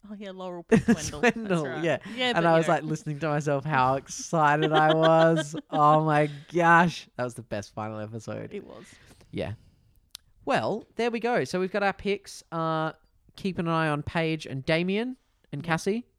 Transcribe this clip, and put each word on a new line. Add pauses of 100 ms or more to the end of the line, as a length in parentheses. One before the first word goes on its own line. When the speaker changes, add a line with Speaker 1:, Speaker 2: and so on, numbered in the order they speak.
Speaker 1:
Oh,
yeah,
Laurel
Speaker 2:
<laughs>
Speaker 1:
picked
Speaker 2:
It's
Speaker 1:
Wendell.
That's
Speaker 2:
Wendell,
Speaker 1:
right.
Speaker 2:
yeah. (180)
Speaker 1:
Yeah,
Speaker 2:
And
Speaker 1:
but,
Speaker 2:
I
Speaker 1:
you
Speaker 2:
was,
Speaker 1:
know.
Speaker 2:
like,
listening
to
myself,
how
excited
I
Speaker 1:
<laughs>
Speaker 2:
was. (160)
Oh,
my (240)
gosh. (100)
That
was
the
best
final
episode.
Speaker 1:
It
was. (460)
Speaker 2:
Yeah. (920)
Well, (100)
there
we
go.
So
we've
got
our
picks.
Uh, (420)
keep
an
eye
on
Paige
and
Damien (340)
and
Speaker 1:
Yeah.
Speaker 2:
Cassie. (140)